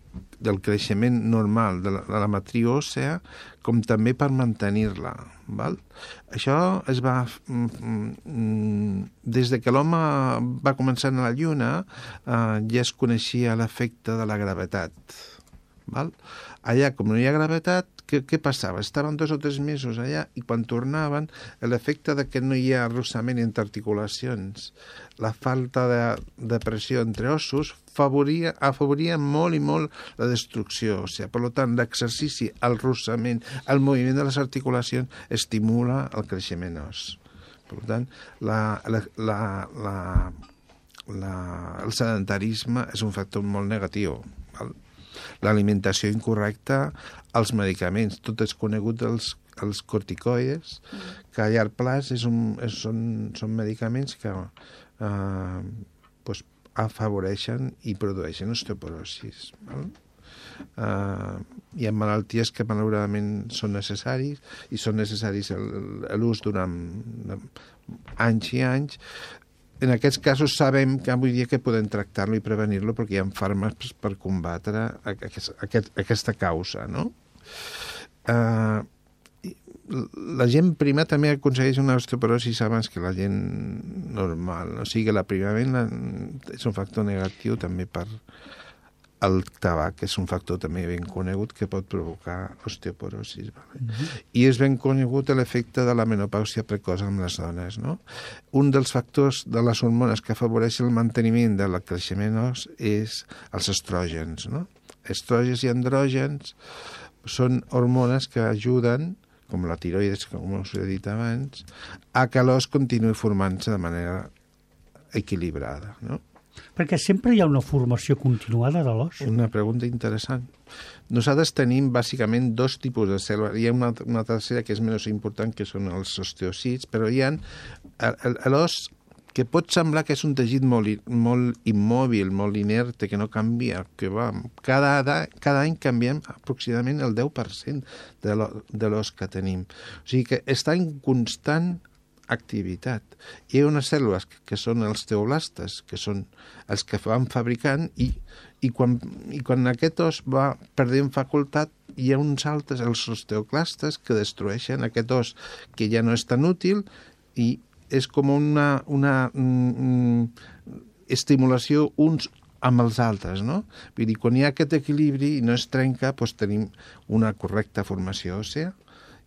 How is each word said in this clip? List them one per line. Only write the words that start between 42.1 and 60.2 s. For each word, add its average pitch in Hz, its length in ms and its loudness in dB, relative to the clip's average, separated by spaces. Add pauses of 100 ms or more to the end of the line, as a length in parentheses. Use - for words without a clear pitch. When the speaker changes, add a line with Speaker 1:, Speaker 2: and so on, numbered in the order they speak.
Speaker 1:
és 110 160 -6
un 104 80 -2
factor 101 320 -6
molt 101 240 -2
negatiu, 98 540 -2 (340)
val? - 160 -12 (680)
L'alimentació 101 680 4
incorrecta, 110 840 0 (420)
els 113 180 4
medicaments, 98 720 0
tot 110 180 -6
és 110 140 0
conegut, 110 480 -2
els, 113 300 -2 (300)
els 104 200 -4
corticoides, 123 1000 -4
Speaker 2:
Mm. - 360 -16 (160)
Speaker 1:
que 117 100 -2
a 107 80 2
llarg 110 240 2
plaç 131 380 -2
és 120 120 -2
un, 117 380 0
és, 113 200 -4
són, 110 520 -4
són 110 160 -6
medicaments 113 680 -2
que, 107 140 -6 (680)
eh, 95 600 -4 (580)
pues, - 240 -10 (300)
afavoreixen 110 1080 -4
i 104 160 -6
produeixen 95 540 -4
osteoporosis, 98 960 -10 (140)
val? 156 260 -12 (880)